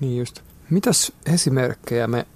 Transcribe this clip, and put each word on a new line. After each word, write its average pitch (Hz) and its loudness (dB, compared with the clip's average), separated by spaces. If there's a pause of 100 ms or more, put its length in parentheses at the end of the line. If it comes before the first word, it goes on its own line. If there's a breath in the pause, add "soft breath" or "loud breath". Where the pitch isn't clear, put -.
Niin 127 -2
just. 123 -8 (300)
Mitäs 196 2 (140)
esimerkkejä 127 0
me 117 -2